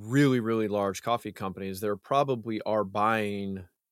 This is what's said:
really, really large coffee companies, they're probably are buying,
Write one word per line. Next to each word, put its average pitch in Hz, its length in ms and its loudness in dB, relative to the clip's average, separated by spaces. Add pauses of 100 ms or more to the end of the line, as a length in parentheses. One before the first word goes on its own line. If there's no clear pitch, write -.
really, 131 380 4
really 110 280 0
large 101 340 0
coffee 113 300 -2
companies, 95 480 -6
they're 104 160 -2
probably 120 640 -2
are 107 220 0
buying, 101 840 -2 (260)